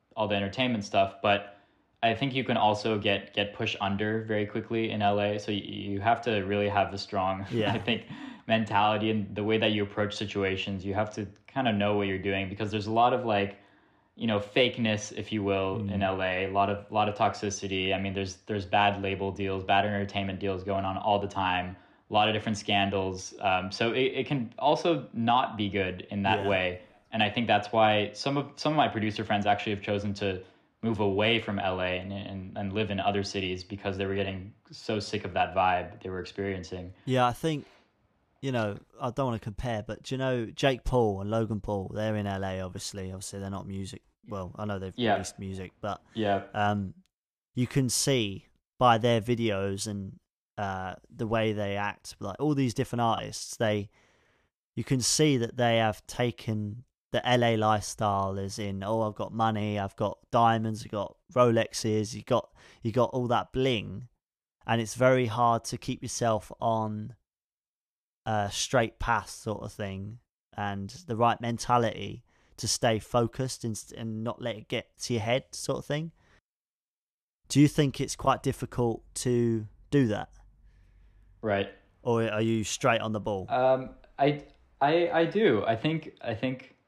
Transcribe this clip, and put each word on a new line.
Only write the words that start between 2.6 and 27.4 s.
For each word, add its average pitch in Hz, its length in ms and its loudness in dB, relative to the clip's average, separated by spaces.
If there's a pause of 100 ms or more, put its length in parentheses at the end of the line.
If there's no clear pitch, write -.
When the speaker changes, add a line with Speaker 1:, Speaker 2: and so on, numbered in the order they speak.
Speaker 1:
get, 98 340 0
get 101 200 0
pushed 107 260 -4
under 107 440 0
very 107 220 0
quickly 113 460 -2
in 107 100 -2
L 101 200 4
A, 104 180 0
so 107 120 -6
y-, 104 80 -2
you 101 420 -6
have 117 220 2
to 107 180 0
really 101 260 0
have 98 260 2
a 98 40 -6
strong, 98 500 -2
<laughs> - 40 -12
Speaker 2:
Yeah. 107 200 2
Speaker 1:
I 104 80 -2
think, 110 280 -4 (400)
mentality 107 640 2
and 101 220 -2
the 104 100 -4
way 110 140 4
that 110 140 2
you 107 120 2
approach 104 320 -2
situations. 95 680 -2
You 98 100 -4
have 107 180 0
to 107 140 -6 (220)
kinda 127 240 0
know 104 240 4
what 101 120 2
you're 95 100 0
doing, 95 320 -2
because 101 200 -4
there's 104 180 -4
a 110 40 -4
lot 113 220 4
of, 123 100 0
like, 101 360 0 (580)
you 117 100 -4
know, 104 120 2
fakeness, 117 800 0
if 101 160 -8
you 104 100 0
will, 98 340 0
in 101 220 -2
Speaker 2:
Mm. 98 40 2
Speaker 1:
L 95 200 0
A. 92 220 0
A 95 40 -2
lot 98 200 2
of, - 200 -4
lot 107 200 2
of 101 60 -2
toxicity. 95 800 0
I 95 60 0
mean, 98 140 -4
there's, 95 240 -4 (100)
there's 101 180 -4
bad 101 360 2
label 98 280 -2
deals, 95 360 -4
bad 98 200 4
entertainment 98 540 -2
deals 95 240 -2
going 98 220 -2
on 95 100 -2
all 101 240 2
the 101 80 -2
time. 92 480 -2 (340)
A 98 40 -2
lot 107 160 4
of 110 40 2
different 107 240 -2
scandals. 98 840 0
Um, 95 320 0
so 117 180 0
it, 131 220 2
it 131 140 -2
can 127 300 -2
also 151 540 2
not 117 460 2
be 104 100 0
good 92 440 -2
in 101 120 -2
that 98 200 2
Speaker 2:
Yeah. 98 40 0
Speaker 1:
way. 92 340 2 (300)
And 110 100 2
I 104 80 4
think 113 180 0